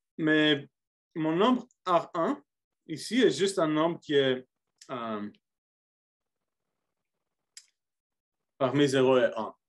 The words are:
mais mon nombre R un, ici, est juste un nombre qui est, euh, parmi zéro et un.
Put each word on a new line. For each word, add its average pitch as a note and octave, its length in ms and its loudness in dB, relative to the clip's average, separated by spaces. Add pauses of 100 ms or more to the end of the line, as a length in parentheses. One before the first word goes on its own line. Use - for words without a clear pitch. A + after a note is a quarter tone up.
(180)
mais D3+ 500 2 (460)
mon D#3+ 200 -4
nombre B3 320 0 (200)
R - 280 0
un, F3+ 260 -4 (460)
ici, G#3 360 -4
est D#3 140 4
juste F#3+ 220 -2
un E3 100 0
nombre D#3 300 -2
qui - 160 -8
est, C3 320 0 (440)
euh, A2 400 -8 (3250)
parmi C#3 300 2
zéro C3 280 4
et A#2 200 2
un. G#2+ 180 -8 (140)